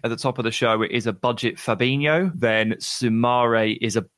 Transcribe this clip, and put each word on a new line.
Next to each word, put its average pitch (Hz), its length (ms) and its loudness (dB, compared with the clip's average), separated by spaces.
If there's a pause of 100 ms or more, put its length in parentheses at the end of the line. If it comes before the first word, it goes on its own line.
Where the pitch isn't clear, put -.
at 117 40 -2
the 113 80 -4
top 127 220 -2
of 117 60 -2
the 113 80 -2
show 110 320 2
is 117 240 -2
a 107 40 2
budget 120 440 -2
Fabinho, 143 760 0
then 110 420 2
Soumare 117 1040 0
is 110 160 0
a 92 100 0 (120)